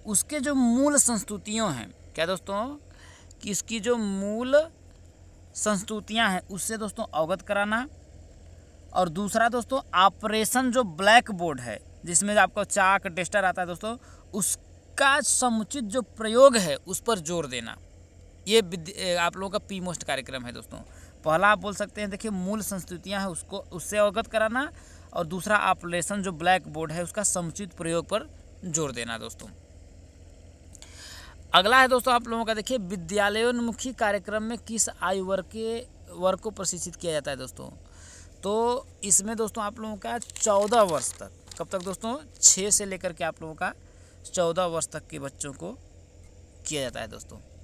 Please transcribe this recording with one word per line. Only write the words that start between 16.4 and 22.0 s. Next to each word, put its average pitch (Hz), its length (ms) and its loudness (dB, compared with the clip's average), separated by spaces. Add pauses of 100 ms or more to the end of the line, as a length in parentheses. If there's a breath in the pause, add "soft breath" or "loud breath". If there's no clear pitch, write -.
है 165 200 2
उस 175 240 -8
पर - 200 0
जोर 160 260 -4
देना। 117 300 -8 (680)
ये 220 140 6
विद-, 170 280 -6
ए, 185 280 -2
आप 170 200 2
लोगों 190 140 -6
का 208 80 -2
पी 190 220 -6
मोस्ट 180 240 -6
कार्यक्रम 131 400 -4
है 120 80 -10
दोस्तों। 117 260 -14 (460 loud breath)
पहला 165 240 4
आप 208 100 6
बोल 196 160 -6
सकते 202 260 -6